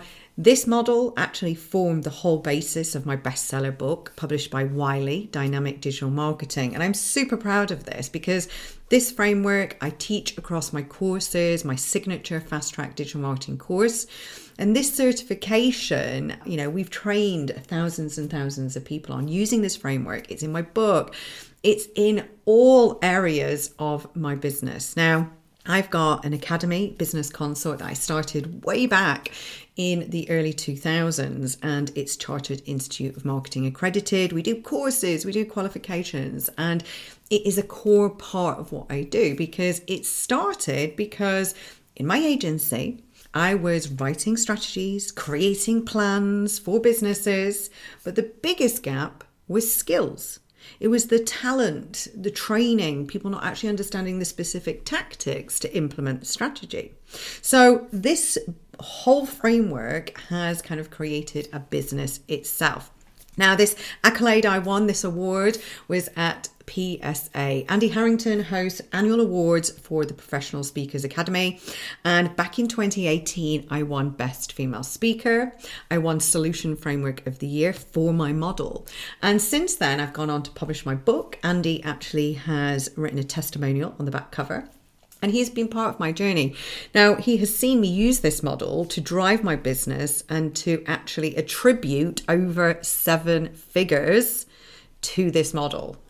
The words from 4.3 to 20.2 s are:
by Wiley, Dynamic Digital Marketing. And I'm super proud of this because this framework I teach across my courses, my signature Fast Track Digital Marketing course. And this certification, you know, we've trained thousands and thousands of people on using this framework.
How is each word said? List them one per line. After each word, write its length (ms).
by 140
Wiley, 680
Dynamic 480
Digital 300
Marketing. 640
And 100
I'm 120
super 420
proud 340
of 140
this 240
because 400
this 220
framework 680
I 120
teach 460
across 360
my 80
courses, 800
my 120
signature 640
Fast 320
Track 220
Digital 260
Marketing 380
course. 480
And 180
this 180
certification, 1400
you 120
know, 120
we've 200
trained 600
thousands 500
and 120
thousands 460
of 100
people 280
on 140
using 340
this 140
framework. 560